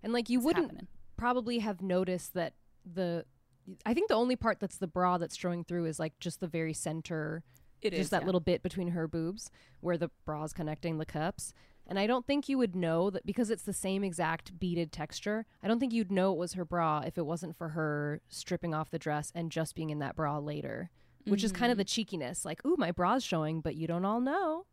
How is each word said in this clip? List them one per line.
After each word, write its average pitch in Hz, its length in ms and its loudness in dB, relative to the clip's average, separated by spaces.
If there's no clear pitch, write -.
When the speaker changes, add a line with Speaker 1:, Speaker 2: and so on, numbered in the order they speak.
Speaker 1:
And, 220 80 -2
like, 240 160 2
you 247 120 4
Speaker 2:
It's 233 60 0
Speaker 1:
wouldn't 339 200 4
Speaker 2:
happening. - 220 -10
Speaker 1:
probably 240 440 0
have 202 220 -2
noticed 185 520 0
that - 220 -2
the, 170 420 -2
I 220 80 2
think 392 160 2
the - 60 8
only 247 200 4
part - 240 0
that's - 180 -4
the 190 100 -2
bra 180 300 4
that's 170 200 -4
showing 175 260 -2
through 175 220 -2
is, 156 120 -2
like, 160 220 -4
just - 220 -6
the 180 60 -4
very 160 260 -2
center, 160 720 -4
Speaker 2:
It 208 100 2
Speaker 1:
just 175 100 0
Speaker 2:
is, 175 80 0
Speaker 1:
that 170 140 2
Speaker 2:
yeah. - 20 -2
Speaker 1:
little 185 160 4
bit 175 220 2
between 180 260 -2
her 165 180 0
boobs 165 420 -4
where 175 180 2
the 156 120 0
bra's 151 260 -4
connecting 160 460 -2
the 156 80 -2
cups. - 480 -4
And 185 100 -2
I 196 80 4
don't 247 220 2
think 285 220 2
you 277 80 2
would 214 180 2
know 170 360 4
that 185 140 -6
because 208 240 0
it's 226 140 -2
the 208 80 -4
same 190 320 0
exact 165 560 -2
beaded 170 320 0
texture. 208 540 -4
I 196 60 0
don't 233 100 4
think 233 140 0
you'd 214 180 2
know 190 220 4
it 156 40 0
was 175 160 -2
her 185 120 -2
bra 160 400 2
if - 120 -4
it 165 80 0
wasn't 170 300 -4
for 165 140 -6
her 151 580 0
stripping - 460 -4
off 156 160 -2
the 160 100 -4
dress 147 360 -2
and 165 180 -2
just 160 220 0
being 156 140 -4
in 151 100 -4
that 139 180 -4
bra 151 220 0
later, 147 500 -6
which 202 200 2
is 196 80 0
kind 240 180 4
of 233 60 4
the 196 80 2
Speaker 2:
Mm-hmm. - 80 -10
Speaker 1:
cheekiness. 170 500 -2
Like, 160 220 -6
"Ooh, 330 120 2
my 180 140 2
bra's 196 320 4
showing, 160 380 0
but 156 140 -4
you 160 120 -4
don't 170 180 0
all 214 140 2
know." 320 540 0